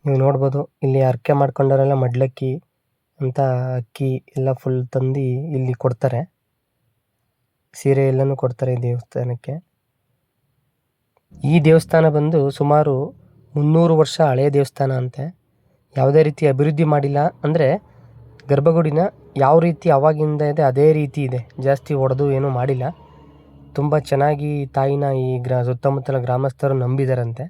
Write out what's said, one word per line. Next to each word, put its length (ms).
ನೀವು 180
ನೋಡ್ಬೋದು, 360
ಇಲ್ಲಿ 200
ಹರಕೆ 340
ಮಾಡ್ಕೊಂಡವರೆಲ್ಲ 640
ಮಡ್ಲಕ್ಕಿ 480
ಅಂತ 160
ಅಕ್ಕಿ 300
ಎಲ್ಲ 140
ಫುಲ್ 160
ತಂದು 300
ಇಲ್ಲಿ 180
ಕೊಡ್ತಾರೆ. 360
ಸೀರೆ 320
ಎಲ್ಲನೂ 300
ಕೊಡ್ತಾರೆ 340
ಈ 100
ದೇವಸ್ಥಾನಕ್ಕೆ. 680
ಈ 20
ದೇವಸ್ಥಾನ 380
ಬಂದು 220
ಸುಮಾರು 340
ಮುನ್ನೂರು 440
ವರ್ಷ 140
ಹಳೆಯ 280
ದೇವಸ್ಥಾನ 440
ಅಂತೆ. 240
ಯಾವುದೇ 300
ರೀತಿ 240
ಅಭಿವೃದ್ಧಿ 400
ಮಾಡಿಲ್ಲ, 260
ಅಂದರೆ 200
ಗರ್ಭಗುಡಿನ 500
ಯಾವ 140
ರೀತಿ 300
ಅವಾಗಿಂದ 440
ಇದೆ 180
ಅದೇ 160
ರೀತಿ 280
ಇದೆ, 140
ಜಾಸ್ತಿ 260
ಒಡೆದು 220
ಏನೂ 140
ಮಾಡಿಲ್ಲ. 240
ತುಂಬ 200
ಚೆನ್ನಾಗಿ 420
ತಾಯಿನ 260
ಈ 20
ಗ್ರಾ-, 220
ಸುತ್ತಮುತ್ತಲ 560
ಗ್ರಾಮಸ್ಥರು 580
ನಂಬಿದಾರಂತೆ. 640